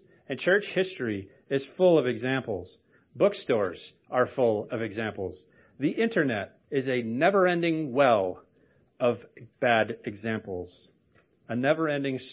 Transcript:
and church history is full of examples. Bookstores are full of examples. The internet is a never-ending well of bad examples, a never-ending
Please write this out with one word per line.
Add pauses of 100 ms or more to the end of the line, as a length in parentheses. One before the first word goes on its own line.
(280)
and
church (100)
history (220)
is (120)
full
of
examples. (380)
Bookstores (300)
are
full
of
examples. (420)
The
internet (120)
is
a
never-ending
well (560)
of (420)
bad
examples, (720)
a
never-ending (140)